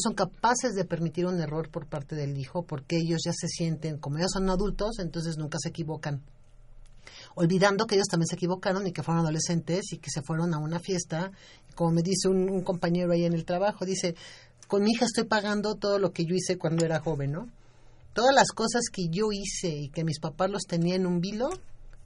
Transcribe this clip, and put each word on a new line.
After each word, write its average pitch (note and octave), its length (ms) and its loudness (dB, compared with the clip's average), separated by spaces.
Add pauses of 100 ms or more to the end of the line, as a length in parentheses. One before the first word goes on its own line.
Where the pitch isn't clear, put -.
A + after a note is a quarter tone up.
son G#3+ 120 0
capaces A3+ 600 2
de F#3 120 0
permitir E3+ 400 -2
un F3+ 140 0
error D#3 300 -4
por D#3 160 -8
parte D3+ 300 -8
del C#3+ 220 -4
hijo, D#3 260 -6
porque D#3 320 -4
ellos E3 300 2
ya E3+ 80 0
se E3+ 140 -4
sienten, D#3+ 500 -4
como C#3+ 200 -4
ya F3+ 100 2
son F#3+ 200 0
adultos, G3 520 0
entonces E3 360 -4
nunca D#3 240 -4
se E3 80 -6
equivocan. D3+ 540 -6 (1120)
Olvidando F#3+ 520 4
que G3+ 100 2
ellos G3 120 4
también E3 200 4
se F3 80 -2
equivocaron F#3 500 0
y F3 60 -2
que D#3+ 100 -4
fueron E3 200 2
adolescentes E3 680 0
y E3 60 -10
que - 120 -10
se D3 120 -4
fueron E3 320 0
a D3+ 40 -2
una D#3+ 220 -2
fiesta. F3+ 520 -4 (420)
Como E3+ 180 2
me E3 100 4
dice F#3 260 2
un, F#3+ 200 4
un F#3+ 140 0
compañero F3 500 0
ahí E3+ 120 4
en E3+ 100 2
el E3 100 -2
trabajo, F#3+ 400 0
dice, F3+ 300 -2 (540)
"Con G3+ 160 4
mi A3 80 6
hija A#3 120 2
estoy A#3 200 0
pagando G#3 500 0
todo G3+ 240 2
lo F#3+ 140 2
que E3+ 120 -2
yo E3 100 0
hice F3+ 220 0
cuando E3 300 2
era D#3+ 140 0
joven, C#3+ 320 -2
¿no? G#3 160 -8 (680)
Todas B3+ 200 6
las A3 180 8
cosas A3+ 380 0
que F3+ 200 -2
yo G#3 220 0
hice G3 360 -4
y D3 220 -4
que E3 140 -4
mis D#3 160 -2
papás E3+ 300 -2
los G3+ 120 -4
tenían F3 400 2
en F3+ 40 2
un F3+ 140 2
vilo", G#3+ 300 -2 (560)